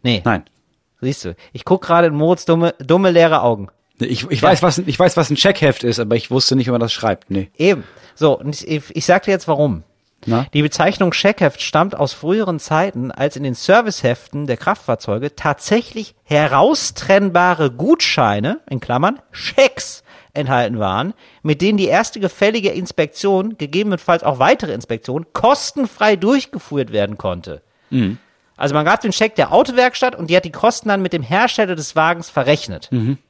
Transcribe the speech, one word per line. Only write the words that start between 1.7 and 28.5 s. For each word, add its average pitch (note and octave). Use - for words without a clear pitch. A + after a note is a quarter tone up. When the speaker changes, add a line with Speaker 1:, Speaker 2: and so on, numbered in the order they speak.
Speaker 1:
gerade E3+
in D3+
Moritz D#3+
dumme, E3+
dumme, F3
leere E3
Augen. A2
Speaker 2:
Nee, A#2
ich, A#2+
ich B2
Speaker 1:
Ja. D#3
Speaker 2:
weiß, F3+
was, F3
ich F3+
weiß, F3+
was E3
ein D3
Checkheft D#3+
ist, A#2
aber A#2
ich -
wusste C3
nicht, B2+
wie B2+
man A#2+
das A#2
schreibt. -
Nee. G2
Speaker 1:
Eben. E3
So, D3
und C#3+
ich, -
ich D#3
sag F3+
dir G3+
jetzt, F3+
warum. C#3
Speaker 2:
Na? A#2
Speaker 1:
Die D3
Bezeichnung E3+
Scheckheft -
stammt F3
aus C#3+
früheren F3+
Zeiten, D#3
als C#3+
in C#3
den C3
Serviceheften F3+
der B2+
Kraftfahrzeuge B2+
tatsächlich G#3
heraustrennbare F3
Gutscheine, C#3
in C3
Klammern, D#3+
Schecks, -
enthalten B2
waren, G#2+
mit D3+
denen G#3
die F#3+
erste G#3+
gefällige G3+
Inspektion, F#3+
gegebenenfalls F3
auch C3+
weitere G#3+
Inspektionen, B2+
kostenfrei A#3
durchgeführt E3
werden G#2
konnte. F2
Speaker 2:
Mhm. A#2+